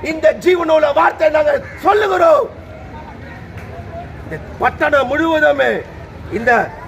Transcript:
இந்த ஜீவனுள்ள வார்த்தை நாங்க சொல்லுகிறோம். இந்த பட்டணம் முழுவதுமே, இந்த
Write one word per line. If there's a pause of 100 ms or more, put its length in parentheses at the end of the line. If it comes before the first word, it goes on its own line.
இந்த
ஜீவனுள்ள
வார்த்தை
நாங்க (220)
சொல்லுகிறோம். (1700)
இந்த (160)
பட்டணம்
முழுவதுமே, (500)
இந்த (200)